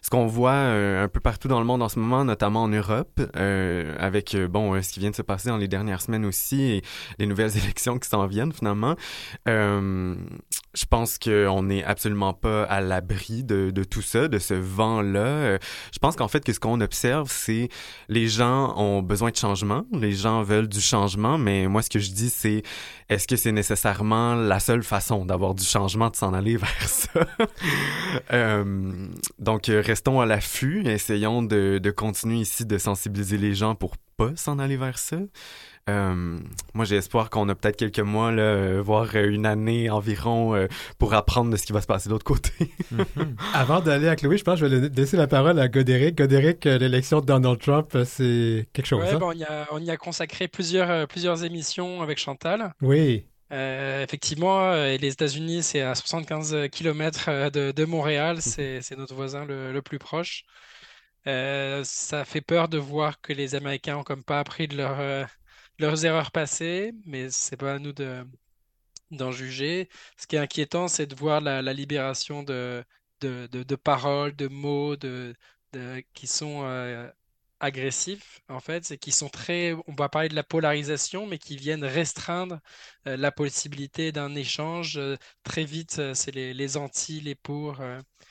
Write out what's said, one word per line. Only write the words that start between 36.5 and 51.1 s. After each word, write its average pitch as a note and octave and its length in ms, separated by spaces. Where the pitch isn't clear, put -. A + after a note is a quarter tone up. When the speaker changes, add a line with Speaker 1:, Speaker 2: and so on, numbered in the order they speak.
Speaker 1:
moi, A2 100
j'ai G2+ 120
espoir A2 340
qu'on G#2 180
a G2 60
peut-être G#2+ 220
quelques A2 240
mois, G#2+ 320
là, A2 100
euh, G2 400
voire, G#2+ 320
euh, G#2 160
une G#2+ 160
année A2+ 420
environ, A2 680
euh, F#2+ 100
pour A2 160
apprendre A#2 380
de G#2+ 40
ce - 80
qui - 80
va G2+ 80
se - 60
passer G2 220
de G#2+ 60
l'autre G#2+ 100
côté. - 320
<laughs> - 340
Speaker 2:
Mhm. C#3+ 460
Speaker 3:
Avant D3 260
d'aller D#3 280
à D#3+ 80
Chloé, D3 220
je G3+ 60
pense F3 160
que D3+ 80
je C3+ 60
vais B2+ 60
la-, C#3+ 80
laisser C#3 280
la D#3 100
parole D3 340
à B2+ 80
Godéric. C3 480
Godéric, C#3+ 500
euh, C3 120
l'élection C3 420
de C3+ 60
Donald B2+ 340
Trump, D3+ 340
euh, B2 100
c'est A#2 680
quelque - 140
chose, - 160
Speaker 4:
Ouais, F3 120
Speaker 3:
hein ? D#3 40
Speaker 4:
bah, F3+ 100
on E3 40
y E3 120
a, D3+ 260
on D3+ 120
y E3+ 80
a D#3+ 60
consacré E3+ 520
plusieurs, F3+ 420
euh, E3 160
plusieurs E3+ 380